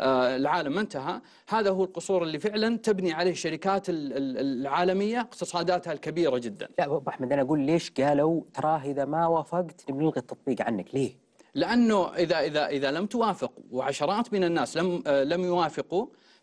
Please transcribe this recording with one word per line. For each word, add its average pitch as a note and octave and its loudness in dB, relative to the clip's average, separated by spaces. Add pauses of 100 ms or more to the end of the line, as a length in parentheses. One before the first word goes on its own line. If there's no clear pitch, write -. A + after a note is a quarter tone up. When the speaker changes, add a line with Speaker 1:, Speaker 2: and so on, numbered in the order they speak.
Speaker 1:
آه، B2+ 4
العالم D3+ 0
انتهى. F#3+ -4 (280)
هذا G#3 2
هو F#3+ 2
القصور F3+ 0
اللي D#3+ -2
فعلًا G#3+ 0
تبني F#3+ 0
عليه F3 2
الشركات F3 0
ال-، D3+ -2
ال-، C3 -2
العالمية F3 0
اقتصاداتها F3 -2
الكبيرة D#3 0
جدًا. G#2+ -8 (100)
Speaker 2:
لا، E3+ 4
أبو C#3+ -2
أحمد، B2+ -4
أنا C#3+ 4
أقول C#3+ 2
ليش D#3+ 0
قالوا: D3 2 (120)
"تراه D#3 0
إذا C#3 -2
ما D#3+ 0
وافقت E3 -2
نبي C3+ -4
نلغي D#3 0
التطبيق B2 -4
عنك"؟ G#2+ -4
ليه؟ - -4 (260)
Speaker 1:
لأنه G#3 2
إذا، E3 2
إذا، D3 0
إذا C3+ 0
لم E3+ -2
توافق G#3 -2 (180)
وعشرات D3 -2
من G3 2
الناس E3 0
لم، F3 0
آه، C#3 4
لم E3+ 0
يوافقوا، F3 0 (360)